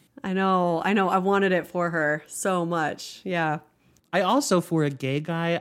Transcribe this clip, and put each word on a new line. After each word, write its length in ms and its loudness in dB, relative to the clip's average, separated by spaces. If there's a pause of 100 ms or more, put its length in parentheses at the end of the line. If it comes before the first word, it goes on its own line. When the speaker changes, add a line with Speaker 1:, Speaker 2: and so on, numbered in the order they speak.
(240)
Speaker 1:
I 100 -4
know. 520 2
I 80 2
know. 160 2
I 80 2
wanted 340 2
it 160 0
for 220 -2
her 380 0
so 380 -2
much. 580 -4
Yeah. 360 -2 (540)
Speaker 2:
I 80 2
also, 400 2
for 220 0
a 60 2
gay 300 -4
guy, 420 -2